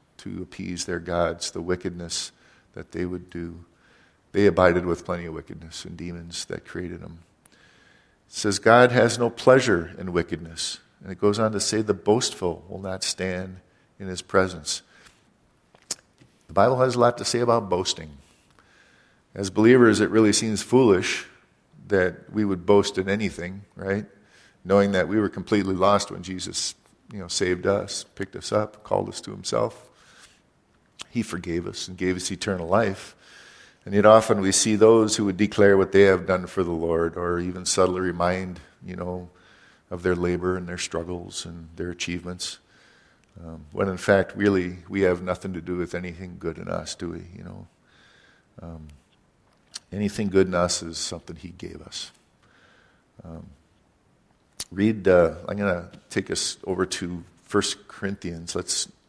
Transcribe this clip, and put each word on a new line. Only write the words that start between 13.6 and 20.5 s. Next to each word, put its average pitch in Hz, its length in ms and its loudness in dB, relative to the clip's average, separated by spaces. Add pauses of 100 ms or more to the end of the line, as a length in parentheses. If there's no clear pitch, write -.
in 98 80 -12
his 92 140 -8
presence." 92 600 0 (1700)
The - 60 -20
Bible 120 260 4
has 127 160 2
a 123 40 0
lot 120 200 4
to 117 60 -8
say - 140 -2
about 117 300 0
boasting. 82 480 -4 (1160)
As 98 160 -6
believers, 110 500 8
it 104 100 4
really 107 240 4
seems 107 300 -2